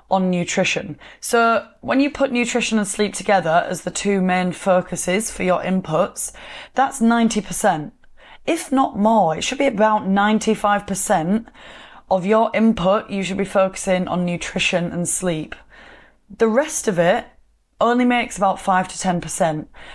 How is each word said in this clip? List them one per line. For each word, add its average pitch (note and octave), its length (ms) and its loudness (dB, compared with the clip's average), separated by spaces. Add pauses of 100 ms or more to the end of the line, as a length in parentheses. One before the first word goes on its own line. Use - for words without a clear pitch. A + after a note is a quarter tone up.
(100)
on F#3 200 2
nutrition. - 680 -2 (220)
So A#3 480 2 (120)
when B3+ 200 0
you C#4 100 2
put C#4 220 -2
nutrition A#3+ 460 0
and G#3 100 -2
sleep G3+ 260 -2
together F3 540 2
as F3 140 -6
the F3+ 80 -6
two G3 300 -2
main F#3 320 0
focuses F#3 800 0
for - 140 -8
your F3+ 180 0
inputs, F3 680 -2 (420)
that's - 260 0
ninety A3+ 400 2
percent, E3+ 520 -2 (540)
if D#4+ 260 -2
not C4 260 0
more. G3+ 380 4
It F3 80 -6
should C#4 140 -6
be C#4+ 80 2
about G#3+ 420 2
ninety-five G3+ 800 2
percent G3 640 -2 (600)
of F#3 160 0
your A3 280 4
input G#3+ 540 2
you G3 140 -4
should F#3+ 160 -4
be G3+ 60 0
focusing F#3+ 640 0
on F3+ 160 -2
nutrition F3 680 -2
and F3 160 -4
sleep. E3 460 -4 (840)
The A3+ 100 4
rest C4+ 400 0
of F3 100 -2
it F#3 260 2 (560)
only A#3+ 240 2
makes A#3+ 320 0
about F#3+ 240 0
five F#3 280 0
to - 100 -14
ten F3 220 -2
percent. D#3 480 -2 (260)